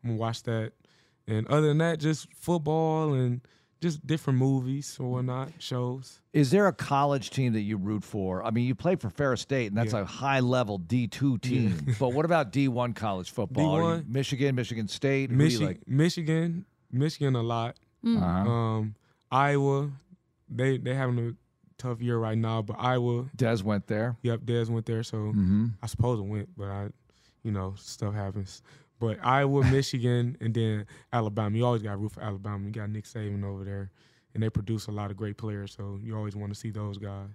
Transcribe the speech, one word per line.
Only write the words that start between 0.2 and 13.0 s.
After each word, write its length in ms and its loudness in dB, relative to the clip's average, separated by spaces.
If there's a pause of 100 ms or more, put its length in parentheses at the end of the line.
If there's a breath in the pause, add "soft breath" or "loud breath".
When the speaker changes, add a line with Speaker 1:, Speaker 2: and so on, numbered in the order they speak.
Speaker 1:
that. 280 -4 (560 soft breath)
And 200 0
other 200 4
than 120 4
that, 200 2
just 340 -2
football 800 0
and 280 2 (400 soft breath)
just 240 -2
different 340 2
movies 600 0
or 120 -4
whatnot, 480 -4
shows. 600 -6 (140)
Speaker 2:
Is 180 6
there 160 8
a 60 4
college 560 2
team 240 2
that 80 2
you 160 -2
root 260 -2
for? 420 -2
I 60 0
mean, 140 2
you 100 0
play 220 0
for 120 -4
Ferris 320 0
State, 260 -2
and 100 -2
that's 160 0
Speaker 1:
Yeah. 80 0
Speaker 2:
a 40 -2
high-level 760 0
D 280 0
two 360 0
Speaker 1:
Yeah. 60 -2
Speaker 2:
team. 460 2
Speaker 1:
<laughs> 40 -8
Speaker 2:
But 140 2
what 120 2
about 260 2
D 160 2
one 260 0
college 380 -4